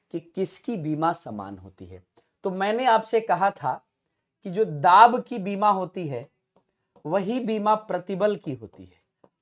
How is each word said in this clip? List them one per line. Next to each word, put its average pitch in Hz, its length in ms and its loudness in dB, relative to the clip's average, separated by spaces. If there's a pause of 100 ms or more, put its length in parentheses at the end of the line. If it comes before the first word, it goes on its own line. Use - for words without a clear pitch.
(140)
कि 165 60 -8
किसकी 190 580 -8
बीमा 156 380 -2
समान 101 420 -14
होती 95 280 -20
है। 90 160 -20 (420)
तो 196 80 -4
मैंने 214 360 -2
आपसे 226 340 2
कहा 196 320 0
था 135 200 -4 (720)
कि 202 40 -10
जो 202 160 0
दाब 180 560 6
की - 180 -10
बीमा 202 320 0
होती 185 360 -6
है 131 200 -8 (800)
वही 196 340 -2
बीमा 214 360 0
प्रतिबल 196 600 -2
की 147 160 -10
होती 110 320 -16
है - 420 -20 (140)